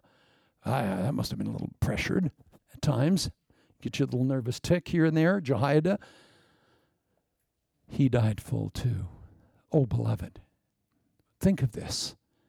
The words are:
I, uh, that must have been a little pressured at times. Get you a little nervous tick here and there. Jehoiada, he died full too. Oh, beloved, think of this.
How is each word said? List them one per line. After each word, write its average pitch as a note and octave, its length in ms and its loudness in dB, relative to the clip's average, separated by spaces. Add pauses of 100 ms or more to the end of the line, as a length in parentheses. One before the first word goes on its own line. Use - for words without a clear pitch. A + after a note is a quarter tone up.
(640)
I, A2+ 220 0
uh, F#2+ 160 -2
that C3 100 0
must - 180 -4
have - 60 -6
been G#2 120 -4
a A2 40 -4
little - 280 -8
pressured - 500 0 (420)
at - 80 -20
times. D3 500 2 (520)
Get - 160 -6
you C#3 80 2
a - 0 -
little B2 180 0
nervous C3 340 -2
tick - 300 0
here E3+ 160 2
and D#3+ 100 4
there. E3 240 4
Jehoiada, D3 600 2 (1900)
he - 220 2
died A2 320 2
full G#2+ 300 -4
too. F#2+ 380 -4 (600)
Oh, D3 140 2
beloved, A2 560 -4 (1000)
think F#3+ 200 2
of C3 120 0
this. - 440 -8 (320)